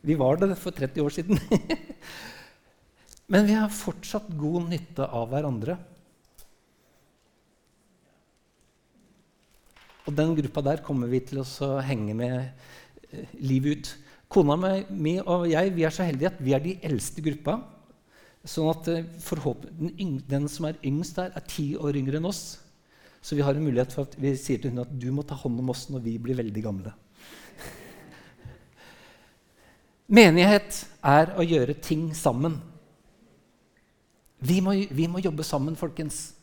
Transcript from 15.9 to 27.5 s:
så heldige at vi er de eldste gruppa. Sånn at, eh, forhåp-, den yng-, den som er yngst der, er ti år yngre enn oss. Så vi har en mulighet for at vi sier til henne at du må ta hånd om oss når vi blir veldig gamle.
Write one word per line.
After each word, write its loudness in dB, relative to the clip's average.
så -2
heldige 0
at -16
vi 2
er 2
de -4
eldste -4
gruppa. -2
Sånn 0
at, -4
eh, 0
forhåp-, -6
den -6
yng-, -4
den -2
som -6
er -6
yngst -2
der, -4
er -12
ti -4
år -2
yngre -2
enn -2
oss. -8
Så -6
vi 2
har 4
en 0
mulighet 2
for -4
at -18
vi 0
sier -2
til -2
henne -4
at -8
du -4
må -2
ta -8
hånd -4
om -2
oss -6
når -6
vi -4
blir -2
veldig -4
gamle. -6